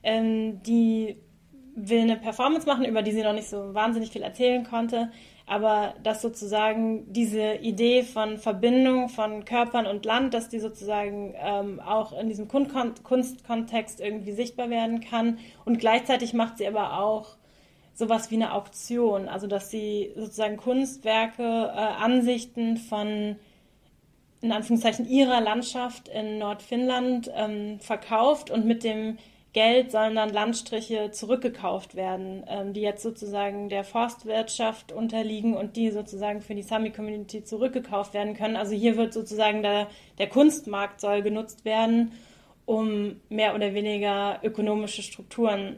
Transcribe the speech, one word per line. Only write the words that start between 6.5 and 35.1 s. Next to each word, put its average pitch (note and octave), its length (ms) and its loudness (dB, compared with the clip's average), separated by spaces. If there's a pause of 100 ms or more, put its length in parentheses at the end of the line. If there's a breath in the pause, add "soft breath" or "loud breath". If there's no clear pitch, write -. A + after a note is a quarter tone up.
diese G#3+ 420 2
Idee A#3 480 4
von G#3+ 360 -2
Verbindung B3 680 4
von G#3+ 360 -4
Körpern A#3+ 420 0
und G3+ 180 -4
Land, A#3+ 300 2
dass A3+ 140 -2
die A#3 100 -6
sozusagen, G3+ 800 -4
ähm, G3+ 420 -2
auch G#3+ 380 -2
in A3 100 -2
diesem G#3 200 -6
Kun-, C#4 200 2
Kon-, A#3+ 260 -2 (100)
Kunstkontext A#3 960 -2
irgendwie G#3 320 -6
sichtbar A#3 380 -4
werden A3+ 300 0
kann. A#3 380 0 (260 loud breath)
Und A#3 140 2
gleichzeitig A#3+ 560 2
macht A3+ 240 0
sie G3+ 80 -2
aber G3+ 340 -2
auch G#3+ 360 -2 (580 soft breath)
sowas A3+ 360 0
wie A3 60 0
eine A3 180 2
Auktion. G3+ 720 0
Also G3 180 -6
dass G3 240 -4
sie G#3 460 -4
sozusagen G#3+ 400 -4
Kunstwerke, A#3+ 840 0
äh, A3+ 360 0 (240)
Ansichten A#3 720 2
von, G#3 600 -4 (1040 soft breath)
in A3+ 120 0
Anführungszeichen, A3+ 560 2
ihrer B3+ 320 6
Landschaft A#3+ 680 -2
in G#3+ 300 -6
Nordfinnland, B3 1000 -2
ähm, G#3+ 440 -4
verkauft A#3 720 0
und A3 160 2
mit A3+ 160 2
dem A3 360 -4 (340 loud breath)
Geld A#3+ 380 6
sollen A3 260 2
dann G#3+ 180 0
Landstriche A3 760 -2
zurückgekauft G#3+ 840 -4
werden, F#3+ 520 -6
ähm, G3 280 -6
die G#3 80 -4
jetzt G#3 200 -2
sozusagen G3+ 680 -4
der G3 140 -4
Forstwirtschaft A3+ 1080 -4
unterliegen A3 640 -2